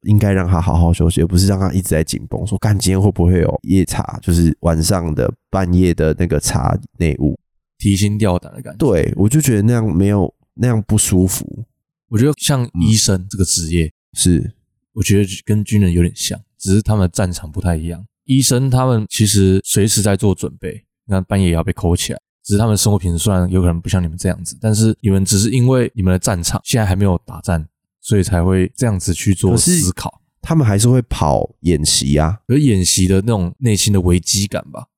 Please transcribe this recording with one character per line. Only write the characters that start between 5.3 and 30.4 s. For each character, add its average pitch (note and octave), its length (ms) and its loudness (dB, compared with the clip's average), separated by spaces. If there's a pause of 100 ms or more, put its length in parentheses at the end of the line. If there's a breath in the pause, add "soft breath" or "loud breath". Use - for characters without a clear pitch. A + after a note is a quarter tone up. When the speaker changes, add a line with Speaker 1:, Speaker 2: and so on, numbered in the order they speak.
Speaker 1:
半 F#2 240 -2
夜 F2+ 200 4
的 D#2 240 0
那 F2 80 0
个 D2+ 140 0
查 - 400 -2 (200)
内 D#2 200 0
务。 C#2+ 180 0 (400)
Speaker 2:
提 G2 200 0
心 G#2 200 0
吊 F#2+ 220 0
胆 - 140 -14
的 - 80 -18
感 - 100 -14
觉。 G2 60 -18
Speaker 1:
对， A2 400 0
我 G2+ 100 2
就 D3 140 2
觉 A#2 160 0
得 G2+ 60 2
那 A#2+ 100 4
样 A2 200 0
没 F#2+ 140 2
有， G2+ 260 0 (200)
那 - 140 -2
样 A2+ 200 0
不 G#2+ 100 2
舒 F#2 300 2
服。 - 380 -8 (420)
Speaker 2:
我 A2+ 100 -4
觉 A#2+ 80 4
得 D3+ 120 2
像 C3 280 -2 (140)
医 A2 160 4
生 F#2+ 340 0
这 G2+ 80 -10
个 F#2+ 60 0
职 E2+ 320 -2
业， E2 120 2
Speaker 1:
嗯。 - 40 -8 (220)
是。 - 400 0 (400)
Speaker 2:
我 - 100 -6
觉 G2+ 180 2
得 G2 60 0 (160)
跟 G#2+ 180 0
军 G#2 200 0
人 F2+ 100 4
有 F2 100 2
点 E2+ 140 2
像， - 240 -8 (180)
只 F#2+ 160 -2
是 G#2+ 80 2
他 G#2+ 140 -2
们 G2+ 60 0
的 F2+ 80 2
战 F#2 200 -2
场 D#2+ 220 -10
不 F#2+ 80 -8
太 F2 160 -2
一 D#2+ 120 -6
样。 E2+ 180 -12 (180)
医 C3 180 0
生 B2+ 280 0
他 B2+ 160 2
们 A2+ 240 0
其 - 160 0
实 G2 380 4
随 G#2 240 0
时 G#2+ 140 0
在 G2+ 140 2
做 F#2+ 180 0
准 - 260 -6
备， - 240 -12 (220)
那 F#2+ 160 -2
半 G2 200 -2
夜 F2+ 80 2
也 E2+ 40 2
要 E2 100 -2
被 F2+ 80 -4
扣 F2 240 0
起 - 180 -6
来。 - 60 -12 (240)
只 G#2 120 -2
是 - 20 2
他 A2+ 80 2
们 G#2+ 100 2
生 G2+ 160 0
活 G2+ 60 2
品 F2+ 140 -2
质 E2 60 -2
虽 G2 160 0
然 F2+ 160 0
有 F#2 120 0
可 F2 60 2
能 E2+ 120 0
不 - 80 -10
像 F#2 140 0
你 E2+ 60 -2
们 E2 100 -8
这 F#2+ 100 -4
样 F2 160 -4
子， - 160 -12
但 A2 140 0
是 A2 280 2
你 G2+ 80 0
们 F#2+ 140 2
只 G2 140 0
是 G#2+ 140 0
因 B2+ 160 2
为 B2+ 260 2
你 G#2+ 80 -6
们 F#2 100 2
的 F#2 60 2
战 F2 240 -2
场 F#2 220 -4
现 A#2 180 0
在 G#2+ 40 0
还 F#2 100 0
没 G2+ 100 2
有 F2+ 200 2
打 E2 140 -16
战， E2 260 -4 (360)
所 - 160 0
以 F#2 60 2
才 E2+ 200 0
会 F#2 320 0
这 B2+ 100 -2
样 G2+ 140 -2
子 F2+ 140 -4
去 G2 200 0
做 F2+ 220 2
思 D#3+ 380 0
考。 - 160 -10
Speaker 1:
可 - 80 -18
是 - 40 -20 (200)